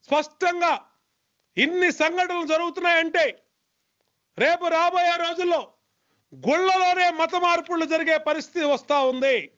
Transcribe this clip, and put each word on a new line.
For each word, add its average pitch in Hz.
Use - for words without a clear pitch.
స్పష్టంగా 339
ఇన్ని 349
సంఘటనలు 349
జరుగుతున్నాయంటే 339
రేపు 339
రాబోయే 349
రోజుల్లో 339
గుళ్ళలోనే 359
మత 330
మార్పులు 339
జరిగే 320
పరిస్థితి 311
వస్తా 285
ఉంది. 262